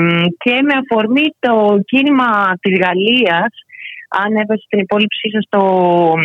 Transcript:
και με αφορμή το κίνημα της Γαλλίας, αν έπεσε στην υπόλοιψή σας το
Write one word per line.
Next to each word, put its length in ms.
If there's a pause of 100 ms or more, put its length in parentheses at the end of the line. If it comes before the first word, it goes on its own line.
(420)
και 120 (120)
με 160
αφορμή 420 (140)
το 460
κίνημα 440 (320)
της 180
Γαλλίας, 760 (560)
αν 280
έπεσε 300
στην 120
υπόλοιψή 520
σας 180
το 140 (640)